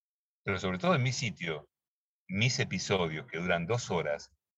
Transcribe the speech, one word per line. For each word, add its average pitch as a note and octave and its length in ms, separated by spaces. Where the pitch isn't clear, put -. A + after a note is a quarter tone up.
pero F#2+ 160
sobre F#2 200
todo F3 180
en B2 80
mi B2+ 80
sitio, E2+ 560
mis A2 300
episodios F2+ 680
que E2 100
duran E2+ 280
dos A2+ 260
horas, D2+ 400